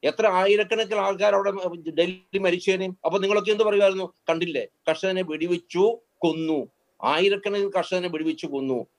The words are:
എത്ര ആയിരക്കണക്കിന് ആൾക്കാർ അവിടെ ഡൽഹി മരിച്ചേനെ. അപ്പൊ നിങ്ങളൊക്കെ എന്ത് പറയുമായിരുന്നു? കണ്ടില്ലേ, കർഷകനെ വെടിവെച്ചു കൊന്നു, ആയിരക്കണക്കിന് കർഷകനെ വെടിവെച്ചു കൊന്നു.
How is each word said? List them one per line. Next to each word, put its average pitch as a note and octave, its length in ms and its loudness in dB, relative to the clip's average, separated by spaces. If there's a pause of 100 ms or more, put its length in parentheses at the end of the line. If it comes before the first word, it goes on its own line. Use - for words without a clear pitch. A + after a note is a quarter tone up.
എത്ര G#3 220 0
ആയിരക്കണക്കിന് G#3 720 2
ആൾക്കാർ G3 360 2
അവിടെ G3 160 2 (400)
ഡൽഹി F3+ 480 -2
മരിച്ചേനെ. F#3 560 0 (100)
അപ്പൊ E3+ 140 0
നിങ്ങളൊക്കെ G3 320 0
എന്ത് G#3+ 140 2
പറയുമായിരുന്നു? G3 480 2 (180)
കണ്ടില്ലേ, D#3 360 -2 (220)
കർഷകനെ F#3 340 0
വെടിവെച്ചു F3 720 0 (220)
കൊന്നു, D#3+ 500 -2 (340)
ആയിരക്കണക്കിന് G3 720 0
കർഷകനെ F3+ 360 -2
വെടിവെച്ചു D#3+ 380 -4
കൊന്നു. C3+ 400 -4 (120)